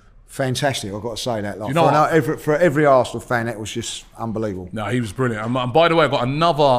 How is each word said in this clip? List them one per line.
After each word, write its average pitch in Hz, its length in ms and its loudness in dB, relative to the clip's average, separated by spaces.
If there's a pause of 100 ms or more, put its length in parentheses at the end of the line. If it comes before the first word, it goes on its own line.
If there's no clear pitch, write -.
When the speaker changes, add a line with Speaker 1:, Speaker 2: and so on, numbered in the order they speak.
(260)
Speaker 1:
fantastic. 131 680 -4
I've 104 100 -8
gotta 113 140 -8
say 113 260 -4
that. 101 160 -6
Like, 104 100 -8
Speaker 2:
You 131 60 -4
know 165 120 4
Speaker 1:
for, - 60 4
Speaker 2:
what? 147 180 4
Speaker 1:
an, 165 60 2
every, 151 220 0
for 151 180 0
every 151 300 4
Arsenal 127 340 4
fan, 117 260 -4
that 113 140 -6
was 107 100 -8
just - 340 -10 (140)
unbelievable. 107 540 -6
Speaker 2:
No, 107 140 -6
he 123 140 -2
was 107 120 -6
brilliant. 113 340 -4
And, 123 100 -2
and 123 160 -4
by 165 160 6
the 165 60 2
way, 165 120 4
I - 20 0
got 120 160 0
another, 151 380 0 (160)